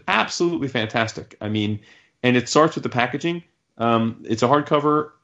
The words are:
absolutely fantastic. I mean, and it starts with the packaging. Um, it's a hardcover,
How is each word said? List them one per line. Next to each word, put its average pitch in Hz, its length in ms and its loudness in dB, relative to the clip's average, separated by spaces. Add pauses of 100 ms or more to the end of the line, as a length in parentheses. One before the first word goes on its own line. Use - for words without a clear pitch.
absolutely 170 600 0
fantastic. 113 720 -4
I 104 100 -6
mean, 107 300 -2 (440)
and 123 120 4
it 120 140 0
starts 156 240 4
with 131 100 -8
the 123 60 -4
packaging. 135 540 -4 (340)
Um, 113 500 0
it's 113 140 -2
a 123 60 4
hardcover, 147 640 2 (120)